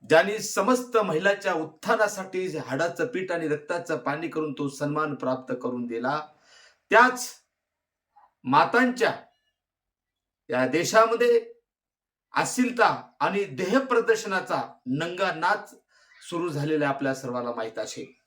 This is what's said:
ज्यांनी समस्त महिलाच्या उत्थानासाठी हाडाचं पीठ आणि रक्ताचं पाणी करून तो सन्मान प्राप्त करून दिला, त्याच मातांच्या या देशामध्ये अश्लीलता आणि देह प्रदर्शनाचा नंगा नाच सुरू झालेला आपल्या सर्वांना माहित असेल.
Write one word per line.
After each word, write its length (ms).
ज्यांनी 300
समस्त 580
महिलाच्या 560
उत्थानासाठी 1040
हाडाचं 480
पीठ 260
आणि 160
रक्ताचं 500
पाणी 300
करून 260
तो 160
सन्मान 460
प्राप्त 380
करून 240
दिला, 400
त्याच 400
मातांच्या 680
या 180
देशामध्ये 840
अश्लीलता 840
आणि 240
देह 360
प्रदर्शनाचा 840
नंगा 480
नाच 420
सुरू 200
झालेला 380
आपल्या 280
सर्वांना 360
माहित 280
असेल. 260